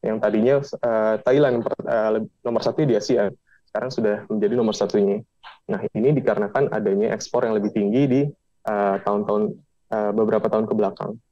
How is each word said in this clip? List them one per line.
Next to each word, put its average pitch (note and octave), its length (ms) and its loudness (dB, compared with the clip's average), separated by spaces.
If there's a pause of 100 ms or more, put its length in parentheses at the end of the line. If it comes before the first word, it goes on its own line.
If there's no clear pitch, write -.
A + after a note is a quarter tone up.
Yang A2 180 -2
tadinya, G#2+ 380 4
eh, A2+ 540 0 (120)
Thailand C3 300 4 (100)
per-, - 180 -6
eh, A2 320 0
leb-, A2 140 -4 (160)
nomor A#2 160 -2
satu A#2+ 240 0
di A#2+ 80 2
Asia, G#2 340 2 (400)
sekarang A#2+ 240 -6
sudah G#2+ 240 0 (160)
menjadi G#2 240 0
nomor A2+ 160 2
satunya. G2+ 480 0 (480)
Nah, G2+ 120 -4 (120)
ini A2+ 240 2
dikarenakan G#2+ 560 0
adanya G#2 420 0
ekspor A#2+ 300 -2
yang A2+ 100 0
lebih G#2 160 0
tinggi G#2+ 380 0
di, B2+ 120 2 (480)
eh, G2+ 360 0
tahun-tahun, G#2 380 0 (500)
eh, G#2+ 240 -2
beberapa A2 320 2
tahun A2 160 0
ke G#2+ 100 -2
belakang. G#2 420 -4 (160)